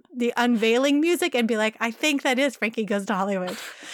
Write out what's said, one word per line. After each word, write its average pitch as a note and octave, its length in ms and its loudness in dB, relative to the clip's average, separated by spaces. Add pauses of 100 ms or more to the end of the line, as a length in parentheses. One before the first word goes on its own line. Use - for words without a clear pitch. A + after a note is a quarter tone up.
(160)
the A#3+ 200 0
unveiling A#3+ 640 4
music F4 340 0
and A#3+ 140 2
be A3+ 80 0
like, G#3+ 240 0
"I A3+ 100 0
think C#4+ 320 0
that C4 160 0
is C#4 160 0
Frankie A3 300 -4
Goes G3+ 220 -4
to A3 100 -2
Hollywood." F#3 400 -2 (380)